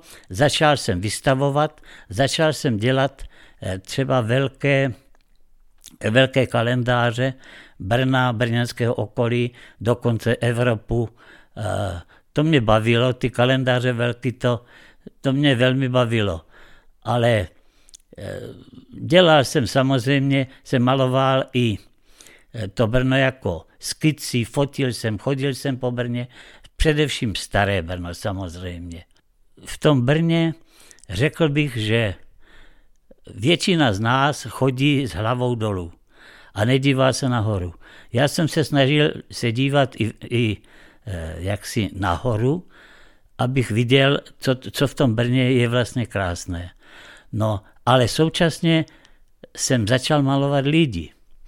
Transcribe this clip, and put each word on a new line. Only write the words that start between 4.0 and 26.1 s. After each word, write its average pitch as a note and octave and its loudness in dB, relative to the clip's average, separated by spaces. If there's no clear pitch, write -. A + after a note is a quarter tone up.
velké, C3+ 0
velké C3 4
kalendáře A#2+ 0
Brna, B2+ 0
brněnského A#2+ -2
okolí, A#2+ -2
dokonce A#2 0
Evropu. A#2 -2
Eh, G2 -6
to D3+ 0
mě D#3 4
bavilo, A#2 2
ty A#2+ -4
kalendáře B2+ 0
velký, A#2+ -4
to, A#2+ -2
to C#3 -2
mě C#3 4
velmi B2+ 2
bavilo. A2+ 0
Ale, A#2 0
eh, F#2+ -10
dělal D#3 6
jsem B2 -2
samozřejmě, C3+ 0
jsem C3 0
maloval C3 2
i, A#2 0
eh, G#2+ -8
to A2+ 0
Brno B2+ 2
jako B2+ -2
skici, - -2
fotil C#3 -4
jsem, G#2+ -4
chodil C3+ -4
jsem C3 -6
po B2+ -4
Brně, B2 -6